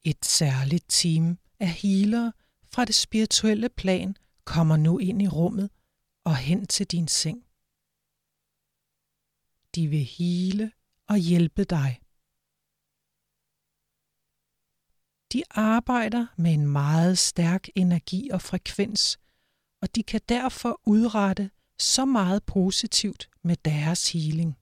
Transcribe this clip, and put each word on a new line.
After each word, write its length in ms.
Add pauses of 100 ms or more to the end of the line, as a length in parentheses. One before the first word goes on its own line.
Et 220
særligt 640
team 480 (220)
af 100
healere 640 (320)
fra 200
det 100
spirituelle 760
plan 480 (280)
kommer 320
nu 200
ind 240
i 60
rummet 420 (540)
og 120
hen 320
til 180
din 220
seng. 380 (2250)
De 120
vil 160
heale 680 (360)
og 100
hjælpe 460
dig. 380 (3250)
De 160
arbejder 760 (120)
med 160
en 140
meget 500
stærk 580
energi 540
og 120
frekvens, 800 (600)
og 140
de 80
kan 260
derfor 560
udrette 640 (280)
så 260
meget 380
positivt 840 (120)
med 140
deres 560
healing. 500